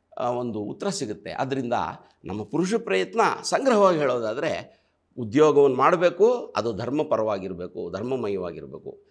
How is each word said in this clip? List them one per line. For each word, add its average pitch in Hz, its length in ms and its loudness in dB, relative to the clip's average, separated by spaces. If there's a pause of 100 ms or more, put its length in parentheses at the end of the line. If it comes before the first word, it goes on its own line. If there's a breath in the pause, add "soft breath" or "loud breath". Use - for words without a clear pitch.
(180)
ಆ, 123 140 -2
ಒಂದು 120 300 -4
ಉತ್ತರ 165 280 -8
ಸಿಗುತ್ತೆ. 104 420 -8
ಅದರಿಂದ 127 420 -4 (520 soft breath)
ನಮ್ಮ 104 180 -6
ಪುರುಷ 170 300 -2
ಪ್ರಯತ್ನ 190 480 -2 (220)
ಸಂಗ್ರಹವಾಗಿ 202 540 4
ಹೇಳೋದಾದ್ರೆ 123 840 -2 (340 soft breath)
ಉದ್ಯೋಗವನ್ನು 139 600 6
ಮಾಡಬೇಕು, 180 800 2
ಅದು 110 160 0
ಧರ್ಮ 120 300 -2
ಪರವಾಗಿರ್ಬೇಕು, 95 880 -4
ಧರ್ಮಮಯವಾಗಿರ್ಬೇಕು. 92 1200 -8